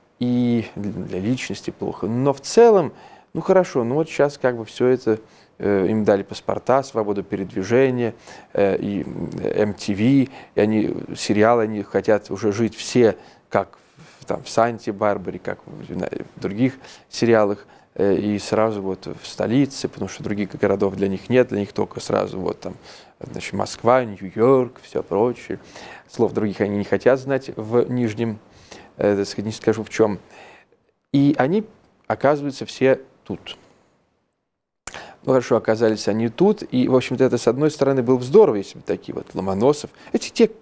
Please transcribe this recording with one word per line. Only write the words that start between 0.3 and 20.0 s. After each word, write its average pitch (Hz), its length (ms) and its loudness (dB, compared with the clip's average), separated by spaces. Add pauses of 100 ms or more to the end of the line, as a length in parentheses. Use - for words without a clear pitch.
для 92 420 -8
личности 104 520 -6
плохо. - 360 -8
Но 123 260 0
в 131 80 -6
целом, 214 520 4 (420)
ну, 160 60 -6
хорошо, 180 440 2
ну, 120 120 -2
вот 156 120 0
щас 143 300 0
как 123 180 0
бы 113 80 -8
всё 123 240 -2
это, 113 300 2 (400)
э, 98 300 0
им 110 160 0
дали 101 200 4
паспорта, 110 580 -2
свободу 104 400 -4
передвижения, 113 920 0 (400)
э, 98 220 2
и, 98 260 -4
м, - 280 -8 (120)
М 104 320 0
Т - 200 -4
В, 95 60 -4
и 131 280 4 (280)
они, 107 380 2 (220)
сериалы, 110 480 2
они 107 200 -4
хотят 101 460 0
уже 104 220 -2
жить 110 220 0
все, 117 420 2 (340)
как - 280 -4 (420)
в, - 40 -20
там, - 180 -6
в - 60 -16
«Санте-Барбаре», 101 920 -2
как 98 280 -8
в, - 300 -14
на, 90 100 -6 (300)
в - 40 -18
других 120 340 -2 (360)
сериалах, 107 560 2 (280)
э, 98 220 2
и 104 240 0
сразу 107 420 -2
вот 95 240 -8
в - 200 -14
столице, 127 640 -2
потому 101 200 -10